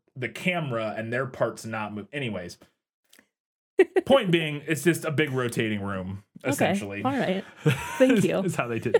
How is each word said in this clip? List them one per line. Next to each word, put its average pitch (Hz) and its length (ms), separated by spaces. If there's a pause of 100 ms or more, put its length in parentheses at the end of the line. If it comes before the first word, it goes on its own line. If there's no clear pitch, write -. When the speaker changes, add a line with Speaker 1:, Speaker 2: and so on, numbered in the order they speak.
(160)
Speaker 1:
the 123 140
camera, 131 640
and 113 160
their 131 140
part's 123 380
not 107 300
mov-, 101 180
anyways. 104 500
Speaker 2:
<laughs> - 60 (1400)
Speaker 1:
Point 247 240
being, 156 380
it's 151 140
just 165 220
a 160 60
big 147 220
rotating 117 480
room, 98 420 (220)
Speaker 2:
Okay. 277 80
Speaker 1:
essentially. 202 500
Speaker 2:
All 254 80
right. 196 420
Speaker 1:
<laughs> - 120 (340)
Speaker 2:
Thank 254 200
Speaker 1:
is, 143 60
Speaker 2:
you. 170 160
Speaker 1:
is 185 140
how 123 140
they 117 100
did 113 220